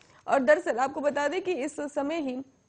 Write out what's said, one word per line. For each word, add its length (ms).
और 160
दरअसल 360
आपको 220
बता 280
दें 140
कि 120
इस 260
समय 260
ही 160